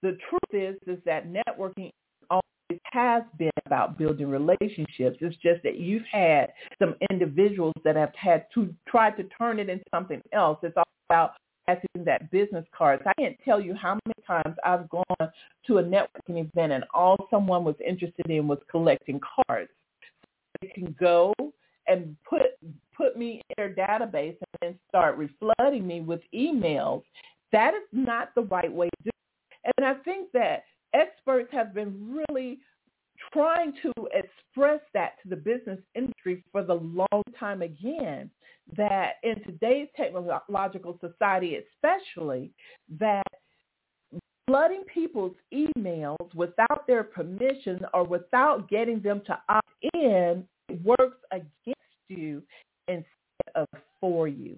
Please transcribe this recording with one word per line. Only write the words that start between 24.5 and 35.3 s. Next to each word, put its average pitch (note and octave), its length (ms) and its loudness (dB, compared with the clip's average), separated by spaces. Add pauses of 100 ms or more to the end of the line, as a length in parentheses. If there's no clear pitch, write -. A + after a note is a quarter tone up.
then F3 180 -8 (100)
start E3 300 4
reflooding G#3+ 680 0
me E3+ 160 -6
with E3 200 -6 (140)
emails. E3+ 680 0 (500)
That A3 220 4
is G#3+ 80 -6 (100)
not G#3 420 -2
the A#3+ 80 2
right F3+ 300 -2
way F3 160 0
to - 160 -10
do G#3+ 60 -6
it. - 640 -8
And C4+ 100 2
I C4+ 80 2
think F#4 380 -8
that G#3 320 0 (280)
experts C4 580 2
have A3+ 240 -4
been G#3 400 -8
really C4+ 440 -6 (760)
trying D#4+ 400 2 (100)
to C#4+ 100 -2 (200)
express C#4 680 0 (120)
that F3+ 300 -2
to F#3+ 60 -18
the F3+ 80 -6